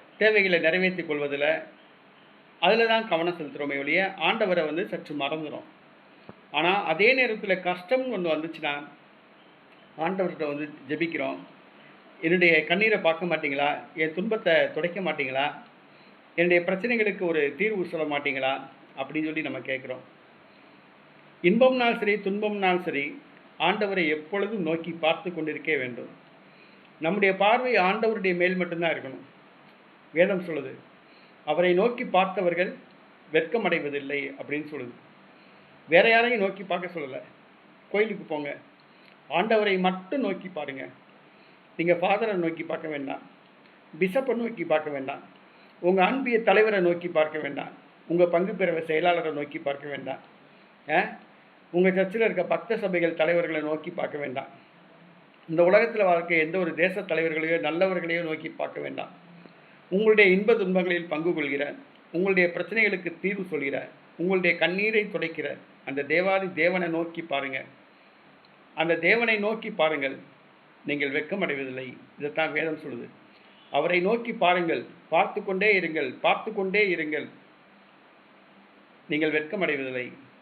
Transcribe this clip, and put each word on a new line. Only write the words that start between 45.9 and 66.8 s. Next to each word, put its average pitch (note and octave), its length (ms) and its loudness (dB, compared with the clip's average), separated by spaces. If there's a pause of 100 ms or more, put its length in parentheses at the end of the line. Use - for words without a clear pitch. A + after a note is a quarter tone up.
ஆன்மீக A#3+ 340 0
தலைவரை G#3 420 4
நோக்கி F3 280 2
பார்க்க D#3 300 0
வேண்டாம், C#3 320 -8 (380)
உங்க F3 180 4
பங்கு F3 260 0
பெறவை E3+ 300 0
செயலாளரை E3 500 0
நோக்கி C#3+ 260 -8
பார்க்க C#3+ 300 -6
வேண்டாம், C3 300 -8 (720)
ஆ? E3+ 160 4 (720)
உங்க F#3 160 6
சர்ச்சில் F#3+ 300 0
இருக்க F#3 220 2
பக்த E3 340 -2
சபைகள் F3 380 0
தலைவர்களை D#3+ 460 2
நோக்கி D3+ 300 -6
பார்க்க D3 280 -6
வேண்டாம். C3+ 280 -8 (1000)
இந்த E3 140 2
உலகத்துல G#3+ 420 4
வாழ்க்கை E3+ 340 2
எந்த D#3+ 200 0
ஒரு E3 160 -2
தேச F#3 260 0
தலைவர்களையோ D#3+ 600 -2
நல்லவர்களையோ E3+ 640 0
நோக்கி D#3 260 -6
பார்க்க D3 320 -8
வேண்டாம். C3+ 280 -8 (800)
உங்களுடைய G#3 400 6
இன்ப G#3 240 4
துன்பங்களில் F#3 540 0
பங்கு E3 260 -2
கொள்கிற, C#3+ 400 -2 (380)
உங்களுடைய F3+ 420 2
பிரச்சனைகளுக்கு F#3 680 -2
தீர்வு G3 240 -2
சொல்கிற, C#3 440 -4 (280)
உங்களுடைய F3+ 400 2
கண்ணீரை G3+ 560 0
துடைக்கிற D#3 440 -6 (300)
அந்த C#3 160 -4
தேவாதி F#3 500 0
தேவனை F3 360 0